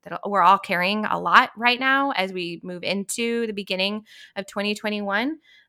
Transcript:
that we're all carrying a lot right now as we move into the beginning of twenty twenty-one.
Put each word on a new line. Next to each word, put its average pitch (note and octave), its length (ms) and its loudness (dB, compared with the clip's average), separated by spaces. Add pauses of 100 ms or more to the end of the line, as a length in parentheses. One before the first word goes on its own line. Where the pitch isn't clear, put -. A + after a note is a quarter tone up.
that E3+ 220 -10
we're G3+ 160 2
all F#3 160 8
carrying G3 480 -2
a F3 140 -2
lot F3+ 380 6
right A#3+ 240 2
now C4+ 300 2
as F#3+ 200 -2
we F3 320 -6
move F3+ 180 -10
into A#3 640 -2
the A3 80 -6
beginning G3 520 -4 (320)
of G3 100 -10
twenty G#3 260 -4
twenty-one. G#3 640 -4 (320)